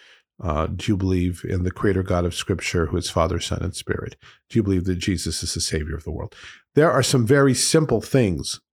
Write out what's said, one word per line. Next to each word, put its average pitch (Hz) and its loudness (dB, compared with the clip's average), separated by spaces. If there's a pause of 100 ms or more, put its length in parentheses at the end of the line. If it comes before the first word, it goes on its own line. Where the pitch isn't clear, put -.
(420)
Uh, 80 -2
do 92 -4
you 101 2
believe 90 0
in 90 -2
the 90 -2
creator 95 0
God 90 0
of 85 -2
Scripture, - -2
who 76 -2
is 85 -4
Father, 85 0
Son, - -4
and 92 -6
Spirit? - -8 (320)
Do - -2
you 113 4
believe 95 0
that 92 -2
Jesus 87 -4
is 82 -6
the - -6
Savior 78 -4
of 78 -10
the 82 -10
world?" - -10 (400)
There 151 6
are 127 2
some 123 2
very 139 6
simple 127 2
things 95 0 (100)